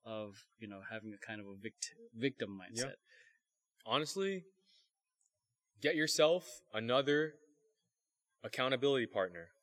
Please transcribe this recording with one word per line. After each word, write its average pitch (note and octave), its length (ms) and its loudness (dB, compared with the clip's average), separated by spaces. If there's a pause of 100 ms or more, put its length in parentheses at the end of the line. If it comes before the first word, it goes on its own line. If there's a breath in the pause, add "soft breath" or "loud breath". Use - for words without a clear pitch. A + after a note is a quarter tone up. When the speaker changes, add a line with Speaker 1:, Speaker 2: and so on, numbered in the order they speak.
Speaker 1:
of, G#2+ 300 -6 (240)
you A2+ 80 -12
know, G2 140 -10 (100)
having A2 220 -8
a G2+ 120 -16
kind A2 160 -8
of G2 60 -12
a G2 80 -14
vict-, G#2+ 400 -10 (220)
victim A2+ 420 -4 (140)
Speaker 2:
Yeah. A#2 120 -4
Speaker 1:
mindset. C#3 80 -8 (920 soft breath)
Speaker 2:
Honestly, F3 560 0 (1400 soft breath)
get D3 140 2
yourself D#3 500 4 (300)
another C#3 600 2 (1080)
accountability C3 640 2
partner. F2+ 420 -2 (140)